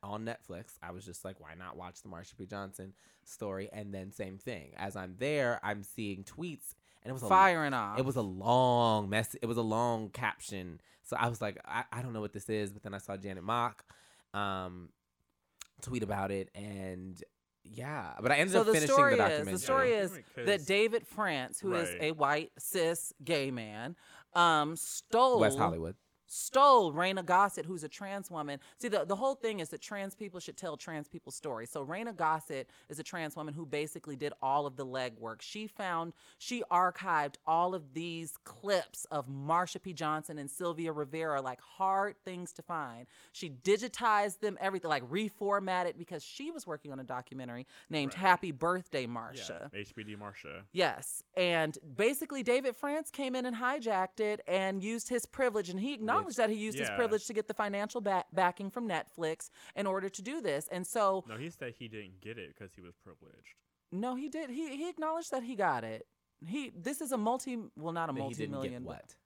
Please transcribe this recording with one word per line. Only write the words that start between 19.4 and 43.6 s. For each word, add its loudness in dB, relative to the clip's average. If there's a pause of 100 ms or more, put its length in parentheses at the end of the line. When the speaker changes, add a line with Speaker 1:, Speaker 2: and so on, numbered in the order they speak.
Speaker 2:
the 0
story 4
Speaker 3:
Yeah, 4
Speaker 2:
is 0
Speaker 3:
because -10
Speaker 2:
that 2
David 4
France, -2
who -2
is 2
Speaker 3:
Right. -4
Speaker 2:
a 2
white 2
cis 0 (120)
gay 2
man, -6 (380)
um, 8
stole 4
Speaker 1:
West 6
Hollywood. 0 (340)
Speaker 2:
stole 8
Raina 0
Gossett, 4
who's -6
a -8
trans -8
woman. -4 (160)
See, -6
the, 2
the 0
whole 2
thing -2
is -6
that -8
trans -8
people -10
should -12
tell -6
trans -8
people's -14
stories. -6
So -6
Raina -6
Gossett 0 (220)
is -10
a -8
trans -6
woman -6
who -8
basically -4
did -4
all 2
of -8
the -6
legwork. -4
She -8
found, -4 (240)
she -4
archived 2 (100)
all 4
of -10
these -8 (100)
clips -2
of -4
Marsha 0
P. -10
Johnson -4
and -8
Sylvia -2
Rivera, -2
like, -6
hard 0 (100)
things -8
to -16
find. -8 (260)
She -10
digitized 2